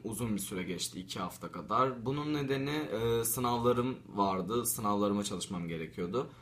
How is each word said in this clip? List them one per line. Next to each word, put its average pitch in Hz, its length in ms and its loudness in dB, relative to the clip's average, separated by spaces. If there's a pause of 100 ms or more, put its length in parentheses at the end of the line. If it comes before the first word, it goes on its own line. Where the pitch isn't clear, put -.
Uzun 110 320 -2
bir 92 60 -2
süre 92 220 -4
geçti, 87 360 -4
iki 90 200 -8
hafta 90 320 -6
kadar. 117 540 0
Bunun 147 280 0
nedeni, 139 420 0
e, 117 500 2
sınavlarım 123 720 2 (180)
vardı. 98 500 2
Sınavlarıma 104 580 2
çalışmam 90 440 -4
gerekiyordu. 85 600 -2 (120)